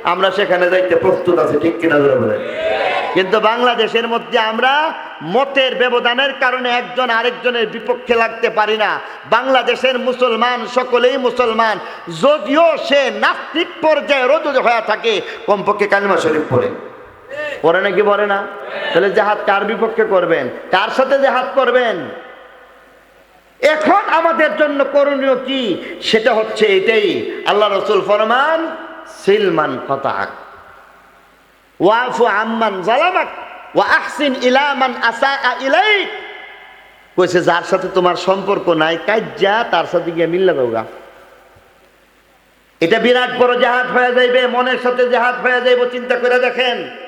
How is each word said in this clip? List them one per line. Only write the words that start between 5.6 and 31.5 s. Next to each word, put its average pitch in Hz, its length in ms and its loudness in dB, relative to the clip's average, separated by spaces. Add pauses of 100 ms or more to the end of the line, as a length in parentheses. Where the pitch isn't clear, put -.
ব্যবধানের 247 640 0
কারণে 254 300 0
একজন 240 400 -2
আরেকজনের 233 580 -2
বিপক্ষে 240 480 -2
লাগতে 226 340 0
পারি 214 280 0
না। 190 220 0 (300)
বাংলাদেশের 247 720 2
মুসলমান 240 680 0
সকলেই 247 500 2
মুসলমান, 226 600 0 (420)
যদিও 294 560 2
সে 269 340 -2
নাস্তিক 302 560 -2 (140)
পর্যায়ে 285 460 2
রোজা 285 340 2
হয়ে 233 260 2
থাকে, 214 340 -2 (240)
কমপক্ষে 202 420 0
কালিমা 202 300 2
শরীফ 156 360 0
পড়ে, - 160 0 (920)
পড়ে 170 200 2
নাকি 196 200 0
পড়ে 208 240 2
না? 202 220 -2 (460)
তাহলে 190 180 2
জেহাদ 208 340 2
কার 202 200 2
বিপক্ষে 220 400 -2
করবেন? 165 440 0 (220)
কার 196 180 2
সাথে 262 300 2
জেহাদ 262 260 2 (100)
করবেন? 240 420 2 (1600)
এখন 320 500 2
আমাদের 320 460 2
জন্য 285 280 0
করণীয় 277 500 2
কি? 247 480 -4 (180)
সেটা 220 320 2
হচ্ছে 214 320 0
এটাই, 196 680 2 (140)
আল্লাহ 202 320 2
রসুল 196 240 0
ফরমান, 262 760 0 (500)
"সিলমান 170 640 0
কতাক, 113 400 -4 (1500)